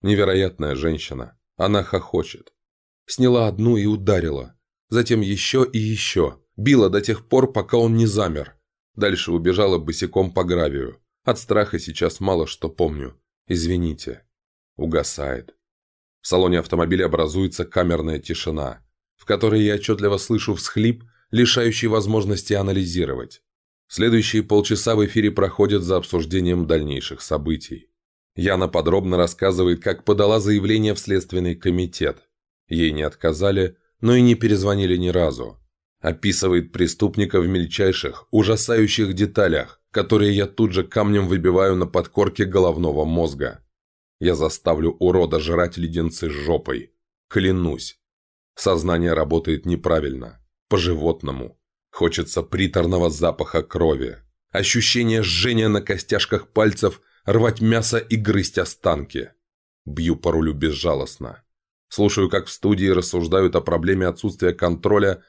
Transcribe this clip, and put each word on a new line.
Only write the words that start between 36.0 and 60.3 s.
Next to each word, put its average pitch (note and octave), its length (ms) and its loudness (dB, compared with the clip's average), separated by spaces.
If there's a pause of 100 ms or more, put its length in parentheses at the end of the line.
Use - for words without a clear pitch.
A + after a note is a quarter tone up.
Описывает F2 720 0
преступника F#2+ 680 0
в F2 80 0
мельчайших, F#2 840 -2
ужасающих A2 840 2
деталях, F#2+ 680 0 (120)
которые G#2 440 2
я G2+ 120 0
тут G#2 260 0
же F#2 100 0
камнем G2+ 440 0
выбиваю F#2 480 2
на F2+ 100 0
подкорке F#2+ 600 0
головного E2+ 600 0
мозга. C#2+ 580 -2 (580)
Я E2+ 140 2
заставлю D#2+ 640 0
урода F2 400 2
жрать E2+ 380 -2
леденцы E2 520 -4
жопой. D2 640 -4 (340)
Клянусь. F#2 720 -2 (540)
Сознание E2+ 600 0
работает D#2+ 520 0
неправильно. D2 760 -4 (300)
По-животному. D#2+ 880 -2 (300)
Хочется E2+ 540 -2
приторного F2 640 0
запаха D#2+ 540 -2
крови. C#2+ 560 -2 (320)
Ощущение A2+ 720 0
жжения A2 460 0
на G2+ 120 2
костяшках - 680 -2
пальцев, G#2+ 520 2 (240)
рвать A2 360 2
мясо A2+ 360 2
и A2+ 180 -2
грызть G2+ 440 0
останки. D2 720 -4 (540)
Бью D#2+ 320 -2
по F2 140 -2